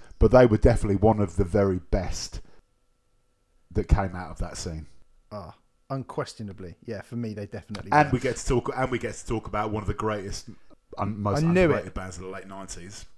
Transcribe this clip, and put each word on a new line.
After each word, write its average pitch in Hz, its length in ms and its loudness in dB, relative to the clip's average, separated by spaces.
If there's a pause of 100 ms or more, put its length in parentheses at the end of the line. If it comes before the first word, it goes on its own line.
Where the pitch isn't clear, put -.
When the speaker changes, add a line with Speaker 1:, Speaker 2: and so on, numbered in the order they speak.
(200)
Speaker 1:
But 110 120 8
they 127 140 10
were 107 120 6
definitely 107 400 4
one 104 240 4
of 85 160 -2
the 98 80 2
very 95 340 2
best - 640 -4 (1300)
that 104 160 -2
came 95 260 6
out 87 180 -10
of - 80 -16
that 85 180 -6
scene. 80 300 -8 (440)
Speaker 2:
Ah, 98 240 -14 (340)
unquestionably. 110 840 -10 (100)
Yeah, 107 160 -10
for - 140 -14
me, 117 180 -6
they 101 120 -8
definitely 101 480 -10
Speaker 1:
And 147 180 6
Speaker 2:
were. 131 60 2
Speaker 1:
we - 20 2
get 123 160 -2
to - 100 -10
talk, 127 300 0
and 127 160 -2
we 120 80 -2
get 107 160 -6
to - 100 -16
talk 110 220 -4
about 107 240 -4
one 107 120 -4
of 92 40 -6
the 104 60 -2
greatest 104 560 -4 (480)
and 104 200 -4
most 104 200 0
Speaker 2:
I 156 100 2
knew 175 140 4
it. - 20 8
Speaker 1:
underrated 110 300 0
bands 92 240 -10
of 90 60 -14
the 92 60 -10
late 95 200 -12
nineties. 95 560 -14 (120)